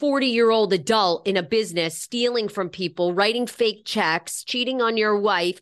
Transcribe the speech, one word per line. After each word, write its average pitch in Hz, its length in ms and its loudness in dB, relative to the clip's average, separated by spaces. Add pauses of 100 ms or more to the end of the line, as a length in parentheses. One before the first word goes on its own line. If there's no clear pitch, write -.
forty-year-old 233 720 2
adult 185 560 0
in 196 80 2
a 180 60 0
business, 170 580 -2
stealing 240 480 -2
from 190 220 -6
people, 175 420 -2
writing 220 340 0
fake 214 380 -2
checks, 170 580 -2
cheating 254 400 -4
on 226 140 0
your 214 240 2
wife. 185 420 0